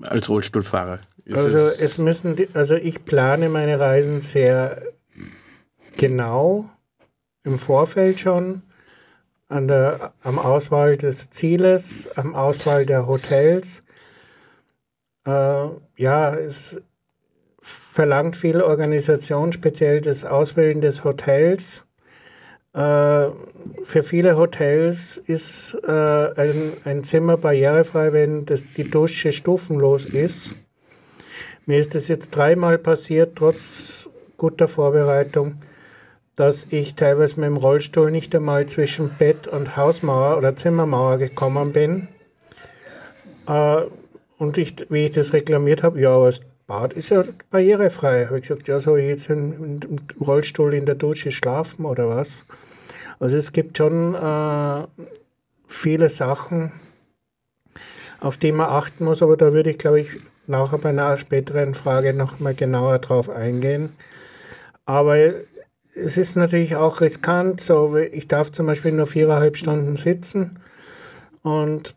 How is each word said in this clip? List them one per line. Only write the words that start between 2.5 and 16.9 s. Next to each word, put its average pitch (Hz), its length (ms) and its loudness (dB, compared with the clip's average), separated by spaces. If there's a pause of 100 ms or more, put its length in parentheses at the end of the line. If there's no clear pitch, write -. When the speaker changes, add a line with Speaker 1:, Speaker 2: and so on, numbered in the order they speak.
Speaker 2:
also 147 220 2
ich 165 280 -6
plane 147 460 2
meine 151 280 0
Reisen 143 420 2
sehr 127 640 0 (1120)
genau 135 720 0 (760)
im 135 120 -4
Vorfeld 170 600 2
schon, 185 440 -2 (840)
an 139 200 -2
der, 139 440 0 (100)
am 131 180 -2
Auswahl 143 560 2
des 143 340 -6
Zieles, 180 840 0
am 147 180 -4
Auswahl 143 500 0
der 131 220 0
Hotels. 147 800 0 (1400)
Äh, 139 420 0 (300)
ja, 147 380 0
es 156 460 -10 (800)